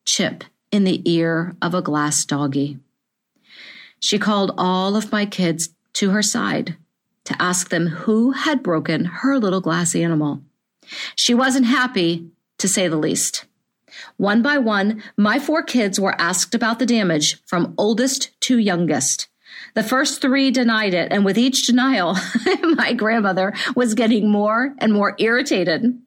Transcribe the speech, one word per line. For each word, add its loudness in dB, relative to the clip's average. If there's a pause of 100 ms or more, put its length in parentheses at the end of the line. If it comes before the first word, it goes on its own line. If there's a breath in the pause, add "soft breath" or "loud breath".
chip -2 (280)
in 4
the 0
ear 0
of -2
a 0
glass -2
doggy. -2 (1200 loud breath)
She 0
called 0
all 0
of -4
my 0
kids -2 (260)
to 0
her 0
side -2 (480)
to -6
ask -2
them -2
who 0
had -2
broken -2
her -2
little 0
glass -2
animal. 0 (760 loud breath)
She 2
wasn't 2
happy, 0 (300)
to -2
say 0
the 0
least. -2 (760 loud breath)
One 2
by 2
one, 0 (140)
my 2
four -2
kids 0
were 0
asked -2
about 0
the 0
damage 0
from -2
oldest 0 (120)
to 2
youngest. 0 (480 loud breath)
The 0
first 0
three 2
denied 2
it, 0
and 2
with 2
each 2
denial, 2 (280)
<laughs> 0
my 2
grandmother 0 (220 loud breath)
was 0
getting 2
more 0
and 2
more 0
irritated. 0